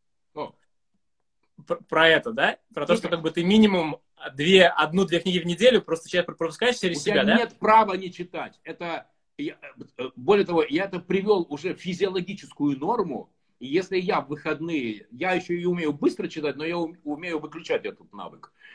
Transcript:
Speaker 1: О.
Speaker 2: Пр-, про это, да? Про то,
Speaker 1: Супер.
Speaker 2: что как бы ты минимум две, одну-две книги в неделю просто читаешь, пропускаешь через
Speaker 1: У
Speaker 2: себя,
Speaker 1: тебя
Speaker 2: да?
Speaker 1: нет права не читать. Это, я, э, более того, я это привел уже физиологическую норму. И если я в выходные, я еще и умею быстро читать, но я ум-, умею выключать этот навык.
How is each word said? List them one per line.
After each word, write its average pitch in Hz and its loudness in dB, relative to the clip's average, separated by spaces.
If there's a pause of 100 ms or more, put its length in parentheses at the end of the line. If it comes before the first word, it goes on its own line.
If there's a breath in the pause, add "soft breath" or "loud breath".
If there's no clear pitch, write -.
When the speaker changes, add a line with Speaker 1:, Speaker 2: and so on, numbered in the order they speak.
(340)
Speaker 1:
О. 151 -10 (1120)
Speaker 2:
Пр-, - -6
про 160 4
это, 147 2
да? 147 0 (160)
Про 147 -6
то, 175 4
Speaker 1:
Супер. 190 -6
Speaker 2:
что 175 -2
как 165 -8
бы 156 -2
ты 170 -2
минимум 185 4 (340)
две, 175 8
одну-две 165 0
книги 180 -2
в 165 -4
неделю 190 4
просто - -8
читаешь, 175 -2
пропускаешь 196 -2
через 175 -2
Speaker 1:
У 147 -6
Speaker 2:
себя, 156 2
Speaker 1:
тебя - 2
Speaker 2:
да? 170 4
Speaker 1:
нет 226 -2
права 214 6
не 185 -8
читать. 165 -12
Это, 160 -10 (320)
я, 147 -8 (420)
э, - -6
более 185 4
того, 165 0
я 165 -2
это 185 -8
привел 190 0
уже 151 -8
физиологическую 180 -4
норму. 170 -4 (300)
И 123 -12
если 185 -2
я 185 -2
в 131 -16
выходные, 147 -6
я 175 -4
еще 180 -4
и 175 -4
умею 175 -2
быстро 180 -2
читать, 147 -6
но 147 -8
я 170 -4
ум-, 170 -6
умею 156 -6
выключать 151 -6
этот 92 -14
навык. 85 -18 (220 loud breath)